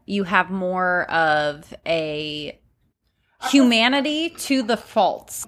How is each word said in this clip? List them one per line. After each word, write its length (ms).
you 160
have 260
more 600
of 600
a 720
humanity 800
to 320
the 140
faults. 720